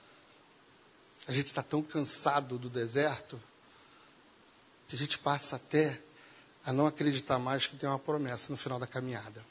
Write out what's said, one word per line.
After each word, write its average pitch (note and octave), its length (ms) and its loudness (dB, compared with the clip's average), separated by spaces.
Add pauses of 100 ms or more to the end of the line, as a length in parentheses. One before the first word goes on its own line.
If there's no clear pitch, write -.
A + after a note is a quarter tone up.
(1300)
A C3 60 -4
gente C#3 200 0
tá C#3 100 -2
tão D3+ 200 0
cansado C#3+ 760 0
do B2 100 -8
deserto B2 720 0 (1500)
que C#3 80 -6
a - 20 -2
gente D3 200 -2
passa C#3+ 380 0
até D3+ 440 2 (640)
a C3 80 0
não C#3 140 6
acreditar C#3+ 520 2
mais C3 280 0
que C#3+ 100 -6
tem C#3+ 120 -2
uma C#3 100 2
promessa C#3+ 540 -2
no C3 40 -4
final C3 220 -4
da A#2+ 80 -4
caminhada. A2 640 -6